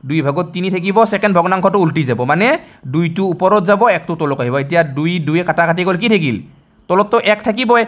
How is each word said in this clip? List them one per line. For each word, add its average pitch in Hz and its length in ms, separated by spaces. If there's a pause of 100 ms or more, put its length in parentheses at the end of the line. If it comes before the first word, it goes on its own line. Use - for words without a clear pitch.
দুই 156 160
ভাগৰ 143 300
তিনি 185 180
থাকিব, 190 340
ছেকেণ্ড 208 320
ভগ্নাংশটো 185 420
উল্টি 160 260
যাব, 120 200
মানে 196 340 (280)
দুইটো 165 360 (100)
ওপৰত 185 320
যাব, 202 240
একটো 170 280
তলত 143 240
আহিব। 123 140
এতিয়া 143 280
দুই, 156 360
দুই 160 240
কাটা 170 240
কাটি 165 180
গ'ল, 180 120
কি 202 120
থাকিল? 160 280 (520)
তলততো 202 300
এক 208 240
থাকিবই। 233 460